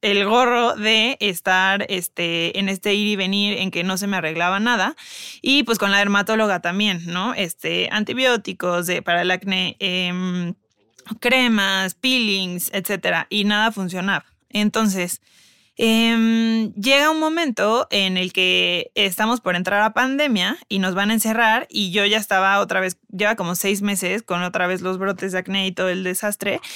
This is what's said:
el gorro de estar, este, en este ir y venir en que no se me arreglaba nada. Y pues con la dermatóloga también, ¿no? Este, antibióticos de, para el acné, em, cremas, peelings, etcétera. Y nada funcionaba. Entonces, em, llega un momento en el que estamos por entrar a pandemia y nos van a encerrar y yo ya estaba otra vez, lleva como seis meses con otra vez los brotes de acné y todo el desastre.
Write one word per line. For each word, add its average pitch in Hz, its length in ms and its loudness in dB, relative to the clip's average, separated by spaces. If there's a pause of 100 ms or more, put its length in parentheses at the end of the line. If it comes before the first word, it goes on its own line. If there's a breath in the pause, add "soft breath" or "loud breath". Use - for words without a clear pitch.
el 202 240 2
gorro 240 500 2
de 220 440 2
estar, 190 680 0
este, 170 680 -4
en 196 120 -2
este 196 240 -2
ir 208 140 0
y 208 80 0
venir 196 420 0
en 190 140 -4
que 170 120 -4
no 190 140 -2
se 202 100 -4
me 196 100 -2
arreglaba 170 420 -2
nada. 226 360 0 (460 loud breath)
Y 277 220 2
pues 233 140 0
con 196 140 0
la 196 60 4
dermatóloga 202 640 2
también, 185 460 -2
¿no? 185 260 -4
Este, 170 580 -4
antibióticos 202 960 0
de, 180 140 -2
para 175 220 2
el 180 80 2
acné, 185 480 -2
em, 180 760 -2 (680)
cremas, 208 760 2
peelings, 196 800 -2
etcétera. 180 560 -2
Y 208 140 0
nada 208 280 2
funcionaba. 185 540 -4 (240)
Entonces, 208 720 0 (600 soft breath)
em, 226 920 2
llega 269 360 2
un 320 100 2
momento 294 680 0
en 190 280 0
el 185 160 -2
que 180 640 0
estamos 214 460 0
por 180 140 0
entrar 185 260 0
a 214 120 2
pandemia 262 640 0 (100)
y 196 120 -2
nos 185 140 0
van 202 160 0
a 226 40 2
encerrar 220 560 2
y 196 220 -4
yo 202 140 2
ya 208 120 2
estaba 196 420 2
otra 190 220 0
vez, 185 160 -4 (120)
lleva 208 260 0
como 175 200 -4
seis 202 260 -2
meses 202 420 -2
con 180 200 -4
otra 180 240 -2
vez 185 140 -2
los 185 160 -4
brotes 190 340 -4
de 180 80 -2
acné 190 280 -2
y 185 40 -4
todo 185 180 -2
el 185 140 -4
desastre. 196 560 -4 (160 loud breath)